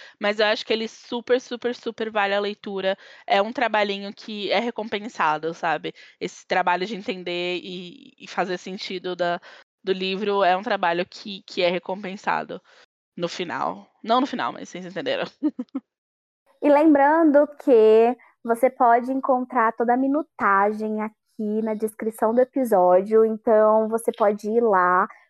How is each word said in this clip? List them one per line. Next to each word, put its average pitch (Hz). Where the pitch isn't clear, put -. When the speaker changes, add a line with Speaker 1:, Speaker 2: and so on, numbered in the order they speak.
Speaker 1:
mas 208
eu 214
acho 220
que -
ele 220
super, 247
super, 240
super 226
vale 202
a 202
leitura. 196
É 196
um 220
trabalhinho 208
que 208
é 190
recompensado, 208
sabe? 160
Esse -
trabalho 180
de 220
entender 180
e, 180
e 190
fazer 180
sentido 185
da, 175
do 185
livro 190
é 180
um 190
trabalho 180
que, -
que -
é 175
recompensado 185
no 175
final. 170
Não 226
no 277
final, 135
mas -
vocês 180
entenderam. 139
<laughs> -
Speaker 2:
E 294
lembrando 294
que 226
você 233
pode 247
encontrar 254
toda 240
a -
minutagem 214
aqui 214
na 226
descrição 220
do 247
episódio, 214
então 220
você 226
pode 208
ir 233
lá, 185